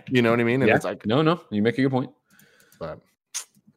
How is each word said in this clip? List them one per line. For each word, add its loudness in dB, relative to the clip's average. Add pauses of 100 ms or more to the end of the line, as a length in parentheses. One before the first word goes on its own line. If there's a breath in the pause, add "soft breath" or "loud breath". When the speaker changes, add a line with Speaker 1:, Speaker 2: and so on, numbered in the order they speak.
Speaker 1:
You 2
know 4
what 2
I 2
mean? 0
And 4
Speaker 2:
Yeah. 4
Speaker 1:
it's -2
like -8
Speaker 2:
No, 2
no, 0 (100)
you -2
make 0
a 0
good 0
point. -4 (680 soft breath)
Speaker 1:
But -12 (760)